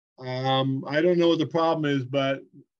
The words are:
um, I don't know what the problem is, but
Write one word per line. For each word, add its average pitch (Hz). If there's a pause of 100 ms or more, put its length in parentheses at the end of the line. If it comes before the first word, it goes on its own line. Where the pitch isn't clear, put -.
(180)
um, 135
I 143
don't 175
know 170
what 165
the 156
problem 165
is, 139
but 135 (380)